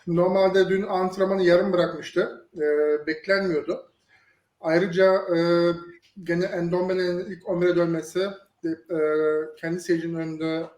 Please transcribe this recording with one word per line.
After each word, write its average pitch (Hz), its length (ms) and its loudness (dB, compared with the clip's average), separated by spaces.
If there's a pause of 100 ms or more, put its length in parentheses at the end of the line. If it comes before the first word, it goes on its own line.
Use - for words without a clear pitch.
Normalde 185 600 2
dün 190 140 0
antrenmanı 190 600 -2
yarım 180 300 4
bırakmıştı. 170 840 -4
E, 165 60 -8 (460)
beklenmiyordu. 175 840 -2 (720)
Ayrıca, 180 520 2
e, 190 240 0 (840)
gene 175 220 0
Endombele'nin 180 800 -2
ilk 185 240 -10
on 175 120 -2
bire 175 140 4
dönmesi, 170 520 0 (380)
e, 160 320 -6 (600)
kendi 170 220 -4
seyircinin 165 400 -2
önünde 160 460 -4 (120)